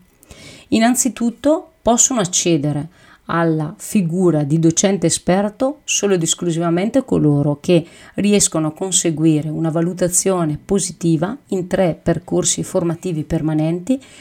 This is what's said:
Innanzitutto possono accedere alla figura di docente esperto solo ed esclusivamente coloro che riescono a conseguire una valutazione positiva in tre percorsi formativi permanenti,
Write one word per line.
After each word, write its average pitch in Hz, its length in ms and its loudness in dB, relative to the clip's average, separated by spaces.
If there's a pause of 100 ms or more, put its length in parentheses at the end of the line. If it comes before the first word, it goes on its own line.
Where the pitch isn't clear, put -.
(680)
Innanzitutto 240 1040 0 (100)
possono 240 380 2
accedere 156 680 0 (380)
alla 160 500 -2
figura 170 680 0
di 156 140 0
docente 165 500 2
esperto 208 760 -2
solo 202 300 0
ed 170 80 0
esclusivamente 170 800 -2
coloro 147 560 2
che 170 240 2 (300)
riescono 196 540 0
a 151 40 -6
conseguire 156 800 0
una 160 200 -2
valutazione 175 920 -2
positiva 175 720 -2 (120)
in 185 180 -4
tre 180 340 0
percorsi 170 600 -2
formativi 170 640 -4
permanenti, 165 760 -2 (200)